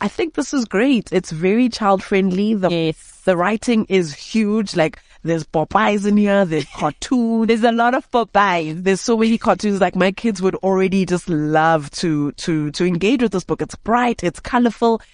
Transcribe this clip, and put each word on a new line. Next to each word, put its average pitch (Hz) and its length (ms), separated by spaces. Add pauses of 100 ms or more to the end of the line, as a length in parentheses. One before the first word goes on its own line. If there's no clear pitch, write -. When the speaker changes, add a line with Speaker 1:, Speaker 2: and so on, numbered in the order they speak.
Speaker 1:
I - 80
think 330 260
this 302 200
is 262 120
great. 233 460
It's 175 200
very 196 360
child 196 340
friendly. 196 520
The, 185 160
Speaker 2:
Yes. 165 540
Speaker 1:
the 185 120
writing 214 520
is 175 260
huge. 214 640
Like, 160 240 (240)
there's 165 200
Popeyes 202 640
in 208 120
here, 202 260
there's 156 220
Speaker 2:
<laughs> - 100
Speaker 1:
cartoons. 226 720
Speaker 2:
There's 226 160
a 240 80
lot 233 220
of - 160
Popeyes. 180 760
Speaker 1:
There's 190 160
so 233 160
many 226 220
cartoons. 196 420
Like, 180 160
my 185 160
kids 202 300
would 185 140
already 190 500
just 180 240
love 156 640
to, 147 400
to, 151 400
to 175 120
engage 190 380
with 220 100
this 185 100
book. - 200
It's - 120
bright, 240 480
it's - 160
colorful, 233 640 (140)